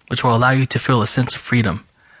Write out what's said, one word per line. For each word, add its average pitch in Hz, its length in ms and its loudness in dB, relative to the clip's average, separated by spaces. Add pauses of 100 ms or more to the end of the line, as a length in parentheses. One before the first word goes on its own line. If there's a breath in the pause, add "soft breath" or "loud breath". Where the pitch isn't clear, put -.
which - 160 -4
will 120 120 2
allow 123 140 2
you 131 160 2
to 123 140 -4
feel 123 220 0
a 104 60 0
sense - 280 -2
of - 60 -16
freedom. 110 440 -2 (360 soft breath)